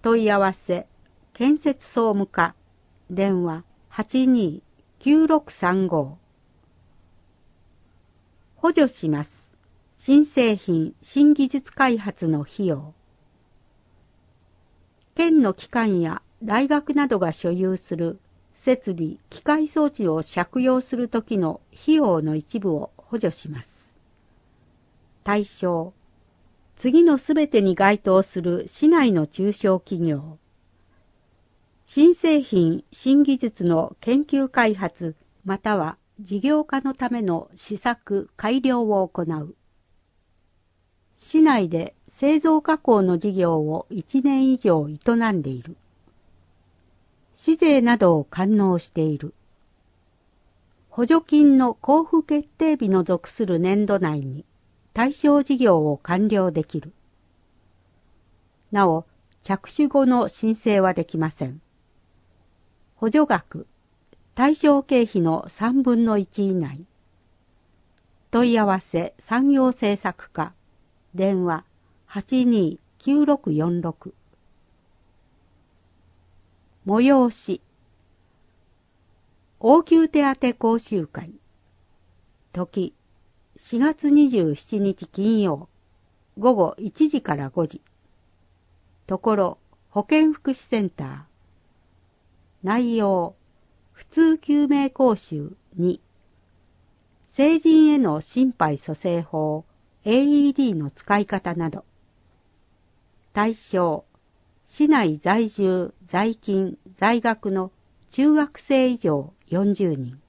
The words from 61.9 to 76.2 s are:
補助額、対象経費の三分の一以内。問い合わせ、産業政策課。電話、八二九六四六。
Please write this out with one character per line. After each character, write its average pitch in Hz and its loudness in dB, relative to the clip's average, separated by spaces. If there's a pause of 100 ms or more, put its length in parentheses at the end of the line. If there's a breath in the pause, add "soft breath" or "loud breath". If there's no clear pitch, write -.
補 220 -4
助 302 2
額、 - -6 (640)
対 285 2
象 285 4
経 254 2
費 214 -2
の 165 0
三 247 -2
分 240 2
の 214 0
一 196 -4
以 190 -2
内。 151 -6 (1500)
問 240 2
い 233 2
合 214 2
わ 190 0
せ、 - -6
産 262 0
業 269 4
政 208 -2
策 - -10
課。 170 -8 (640)
電 190 0
話、 165 -4 (420)
八 254 -2
二 196 0 (200)
九 294 2
六 277 -2
四 170 -2
六。 165 -10 (2750)